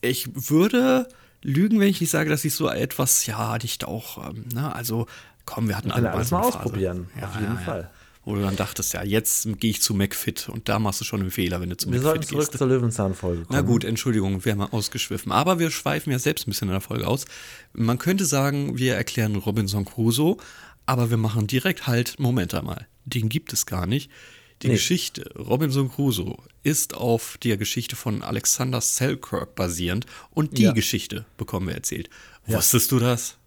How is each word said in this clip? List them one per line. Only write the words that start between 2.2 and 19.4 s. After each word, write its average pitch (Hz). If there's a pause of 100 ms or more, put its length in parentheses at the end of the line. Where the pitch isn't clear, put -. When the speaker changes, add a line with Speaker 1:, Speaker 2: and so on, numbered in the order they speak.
Speaker 1:
dass 151
ich 151
so 156
etwas, -
ja, 113
nicht -
auch, -
ähm, 113
ne, 135
also 113 (380)
komm, 113
wir 98
hatten -
Speaker 2:
Wir -
Speaker 1:
alle 120
Speaker 2:
können 87
alles 117
Speaker 1:
mal 175
Speaker 2:
mal 202
Speaker 1:
so 247
eine -
Phase. -
Speaker 2:
ausprobieren, 92 (140)
Speaker 1:
Ja, 98
Speaker 2:
auf 95
jeden 107
Speaker 1:
ja, 95
ja. 90
Speaker 2:
Fall. 85 (340)
Speaker 1:
Wo 104
du 101
dann 98
dachtest, -
ja, 90
jetzt 107 (140)
gehe 113
ich -
zu -
McFit -
und -
da 104
machst 101
du 117
schon 101
einen 92
Fehler, 90
wenn 87
du 87
zu -
Speaker 2:
Wir 123
Speaker 1:
McFit 131
Speaker 2:
sollten 156
zurück 143
Speaker 1:
gehst. -
Speaker 2:
zur 139
Löwenzahn-Folge 101
Speaker 1:
Na 131
Speaker 2:
kommen. 147
Speaker 1:
gut, 117
Entschuldigung, 107
wir 113
haben 101
mal 101
ausgeschwiffen. -
Aber 156
wir 165
schweifen 143
ja 127
selbst -
ein -
bisschen 101
in 92
der 95
Folge -
aus. 131 (480)
Man 117
könnte 190
sagen, 143
wir 123
erklären 107
Robinson 101